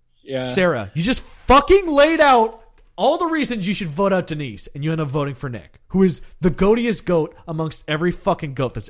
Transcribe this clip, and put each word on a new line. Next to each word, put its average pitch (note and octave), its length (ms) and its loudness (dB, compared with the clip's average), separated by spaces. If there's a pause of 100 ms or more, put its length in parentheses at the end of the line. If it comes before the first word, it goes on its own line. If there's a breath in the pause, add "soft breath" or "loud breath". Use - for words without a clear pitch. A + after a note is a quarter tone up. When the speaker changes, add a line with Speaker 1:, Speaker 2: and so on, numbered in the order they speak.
(240)
Speaker 1:
Yeah. C3 160 -6
Speaker 2:
Sarah, B2+ 560 0
you D#3+ 80 -4
just A#3 180 0
fucking D#4 680 4
laid D4+ 320 4
out B3 420 4 (340)
all C4 220 0
the F4 100 -2
reasons A#3+ 400 -2
you G#3 60 -2
should F3+ 160 -6
vote F#3 240 0
out F3+ 140 -2
Denise, C#3+ 460 -10
and C#3+ 100 -10
you D#3 80 -2
end D#3+ 100 -4
up D3+ 80 -4
voting C#3 260 -6
for C#3 140 -10
Nick, - 400 -16
who F#3 140 2
is F#3 180 2 (200 soft breath)
the F3+ 80 4
goatiest A3 560 0
goat E3 300 0 (120 soft breath)
amongst D#3+ 400 -6
every D#3 240 -2
fucking E3 420 -4
goat B2+ 200 -4
that's - 160 -12